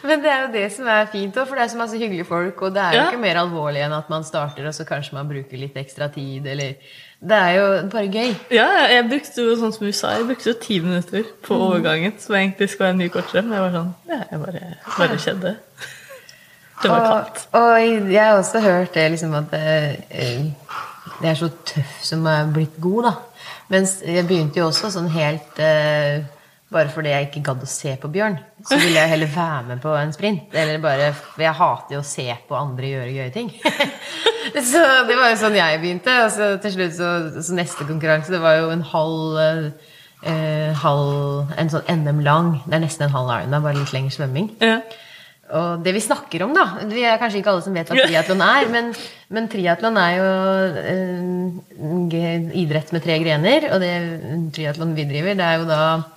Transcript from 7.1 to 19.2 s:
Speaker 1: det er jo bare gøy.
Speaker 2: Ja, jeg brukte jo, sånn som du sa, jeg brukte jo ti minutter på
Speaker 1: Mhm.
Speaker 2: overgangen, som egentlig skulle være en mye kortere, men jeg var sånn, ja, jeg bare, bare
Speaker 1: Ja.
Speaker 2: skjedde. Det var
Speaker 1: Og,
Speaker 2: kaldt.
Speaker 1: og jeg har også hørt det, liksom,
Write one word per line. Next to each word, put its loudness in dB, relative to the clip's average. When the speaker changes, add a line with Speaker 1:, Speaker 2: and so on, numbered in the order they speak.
Speaker 1:
det 0
er 4
jo 4
bare -2
gøy. 0
Speaker 2:
Ja, 6
jeg 4
brukte -4
jo, 4
sånn -2
som -6
du -2
sa, -2
jeg -2
brukte -2
jo -2
ti -2
minutter -2
på -2
Speaker 1:
Mhm. 2
Speaker 2:
overgangen, 0
som -2
egentlig 0
skulle 0
være 2
en 2
mye 0
kortere, -2
men -4
jeg 0
var 0
sånn, -4
ja, -4
jeg -6
bare, -8
bare 4
Speaker 1:
Ja. -2
Speaker 2:
skjedde. -4
Det 4
var 4
Speaker 1:
Og, 2
Speaker 2:
kaldt. -16
Speaker 1:
og 6
jeg 8
har 8
også 2
hørt 4
det, 4
liksom, -2